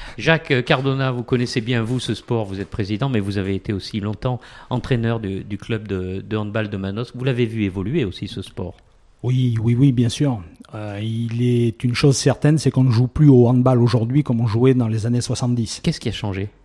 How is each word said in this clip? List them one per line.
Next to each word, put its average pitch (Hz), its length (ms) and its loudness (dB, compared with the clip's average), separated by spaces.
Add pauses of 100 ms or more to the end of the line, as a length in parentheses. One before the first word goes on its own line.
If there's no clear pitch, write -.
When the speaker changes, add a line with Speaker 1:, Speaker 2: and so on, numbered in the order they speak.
(180)
Speaker 1:
Jacques 135 460 0
Cardona, 135 480 0
vous 123 120 -4
connaissez 120 360 0
bien, 117 240 0
vous, 120 160 -4
ce 117 140 -4
sport, 113 320 -4
vous 98 160 -8
êtes 90 80 -10
président, 107 400 -4
mais 123 100 0
vous 101 180 -2
avez 98 180 -2
été 101 180 -6
aussi 101 260 -6
longtemps 107 400 -4 (300)
entraîneur 117 500 -2
du, 98 240 -6
du 101 140 -8
club 110 280 -6
de, 95 360 -6
de 101 160 -6
handball 104 320 -4
de 104 80 -6
Manosque. 98 400 -6
Vous 123 80 -8
l'avez 123 200 0
vu 110 200 -2
évoluer 101 400 -2
aussi, 92 240 -8
ce 98 120 -10
sport ? - 360 -12 (440)
Speaker 2:
Oui, 123 400 2
oui, 120 140 2
oui, 135 180 6
bien 117 160 2
sûr. 123 320 -2 (340)
Euh, 104 260 -10
il 113 420 -4
est 120 400 2
une 120 120 0
chose 139 220 4
certaine, 147 400 2
c'est 135 140 0
qu'on 131 120 2
ne 131 80 4
joue 120 160 4
plus 151 220 6
au 123 180 10
handball 127 340 4
aujourd'hui 120 420 2
comme 117 180 0
on 120 60 2
jouait 120 260 4
dans 123 160 2
les 110 160 -2
années 120 160 0
soixante-dix. 120 600 -2
Speaker 1:
Qu'est-ce - 200 -2
qui 120 80 -4
a - 20 0
changé ? 98 380 -4 (160)